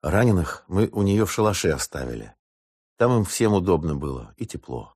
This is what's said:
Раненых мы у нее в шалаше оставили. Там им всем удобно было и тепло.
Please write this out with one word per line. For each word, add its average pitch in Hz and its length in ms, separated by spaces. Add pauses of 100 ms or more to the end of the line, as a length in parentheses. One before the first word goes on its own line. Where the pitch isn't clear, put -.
Раненых 92 640
мы 95 240
у 101 120
нее 101 220
в - 60
шалаше 104 380
оставили. 62 640 (640)
Там 120 180
им 110 80
всем 107 300
удобно 85 420
было 67 400
и 113 100
тепло. 65 500